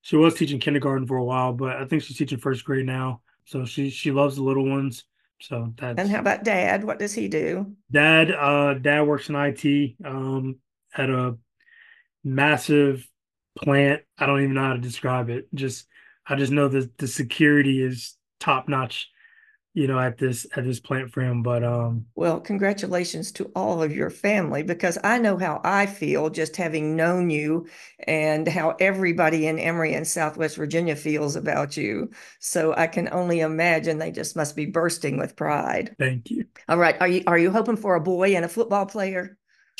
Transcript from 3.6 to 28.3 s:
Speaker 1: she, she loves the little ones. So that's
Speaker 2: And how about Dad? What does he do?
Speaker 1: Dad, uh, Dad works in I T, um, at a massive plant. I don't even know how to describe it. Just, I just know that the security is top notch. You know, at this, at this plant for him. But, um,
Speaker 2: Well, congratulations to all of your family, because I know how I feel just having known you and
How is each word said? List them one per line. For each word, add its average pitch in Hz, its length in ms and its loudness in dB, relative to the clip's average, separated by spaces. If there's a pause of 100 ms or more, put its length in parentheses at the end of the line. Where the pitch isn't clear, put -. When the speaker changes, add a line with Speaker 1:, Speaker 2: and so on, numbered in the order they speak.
Speaker 1:
she, 139 240 -4
she 143 220 -4
loves 139 260 2
the 135 60 -4
little 135 260 2
ones. 135 360 -2 (360)
So 117 360 -8
that's 123 220 -6
Speaker 2:
And 196 120 0
how 214 80 0
about 208 260 0
Dad? 196 400 2
What 214 140 -4
does 208 160 -4
he 208 140 -4
do? 180 460 -2 (160)
Speaker 1:
Dad, 160 400 6
uh, 143 440 2
Dad 143 320 4
works 147 240 0
in 143 60 -2
I 143 160 0
T, 143 520 2
um, 131 520 -4 (380)
at 135 140 -2
a 127 300 0 (840)
massive 143 840 2 (480)
plant. 139 460 4 (160)
I 139 80 0
don't 139 160 2
even 135 120 0
know 135 80 0
how 135 120 0
to 123 40 -4
describe 123 520 -2
it. 123 240 -8
Just, 135 320 -6 (400)
I 139 80 -2
just 135 180 0
know 143 160 4
that 127 300 -2
the 139 100 -4
security 135 760 4
is 127 340 -6 (240)
top 139 280 0
notch. 131 400 -4 (680)
You 139 80 2
know, 131 140 2
at 123 180 -2
this, 127 260 -2 (120)
at 120 80 -4
this 123 160 -4
plant 131 320 -6
for 135 80 -4
him. 123 200 0
But, 120 220 0
um, 117 440 -2 (100)
Speaker 2:
Well, 165 240 0
congratulations 190 920 -2
to - 120 -8 (100)
all 185 260 -2
of 151 140 0
your 156 160 -2
family, 160 540 0
because 175 400 -2
I 226 140 4
know 208 200 2
how 160 240 -2
I 196 240 2
feel 156 440 -2
just 160 260 -4
having 160 400 -2
known 175 340 2
you 156 380 0 (400)
and 156 400 2